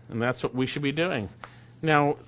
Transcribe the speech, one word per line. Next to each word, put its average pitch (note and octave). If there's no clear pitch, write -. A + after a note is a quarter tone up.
And A2+
that's B2
what -
we B2+
should D3
be C#3
doing. D3
Now, D3